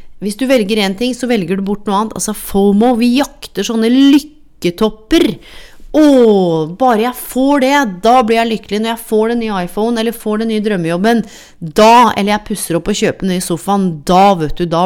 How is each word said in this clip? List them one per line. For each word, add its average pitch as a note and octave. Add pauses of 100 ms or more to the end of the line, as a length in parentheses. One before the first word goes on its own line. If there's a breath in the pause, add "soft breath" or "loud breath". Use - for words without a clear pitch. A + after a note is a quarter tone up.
(220 loud breath)
Hvis G3+
du C4
velger A3
en F#3+
ting, B3
så A#3+
velger F#3+
du G3
bort G3+
noe G3+
annet. A3
Altså, G#3
fomo, G3+
vi A#3+
jakter -
sånne A3+
lykketopper. B3+ (640 loud breath)
Åh, G#3
bare A#3+
jeg B3
får C#4
det, C4+ (300)
da A#3 (120)
blir A3+
jeg A#3
lykkelig. G#3+
Når A3+
jeg A3+
får A3
den A#3+
nye G#3
iPhone, A3+
eller A3+
får G#3+
den A3+
nye G#3+
drømmejobben, G3+ (380 loud breath)
da, G#3+ (200)
eller G3+
jeg G#3+
pusser E3+
opp F3
og G3+
kjøper F3+
den F3+
nye F#3
sofaen, F#3+ (220)
da, F#3 (160)
vet D3+
du, F3
da E3